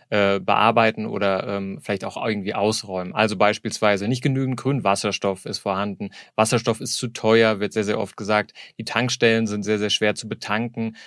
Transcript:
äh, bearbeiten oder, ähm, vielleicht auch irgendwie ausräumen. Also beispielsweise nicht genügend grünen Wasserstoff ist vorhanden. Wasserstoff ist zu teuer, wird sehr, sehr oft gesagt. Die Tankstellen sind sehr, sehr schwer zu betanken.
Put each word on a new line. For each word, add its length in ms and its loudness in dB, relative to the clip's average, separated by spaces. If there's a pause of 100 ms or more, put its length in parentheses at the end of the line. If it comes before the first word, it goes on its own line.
äh, 320 2
bearbeiten 640 4
oder, 420 0
ähm, 360 -6
vielleicht 240 -4
auch 100 -8 (100)
irgendwie 280 -4
ausräumen. 600 -2
Also 220 2
beispielsweise 720 2
nicht 140 0
genügend 340 0
grünen 260 -2
Wasserstoff 600 0
ist 140 -8
vorhanden. 500 -4 (280)
Wasserstoff 440 2
ist 140 -6
zu 140 -4
teuer, 520 4
wird 140 -4
sehr, 100 0
sehr 160 -2
oft 160 -8
gesagt. 380 -2 (240)
Die 80 -8
Tankstellen 600 2
sind 160 -4
sehr, 160 0
sehr 120 -2
schwer 240 0
zu 120 -12
betanken. 720 -6 (100)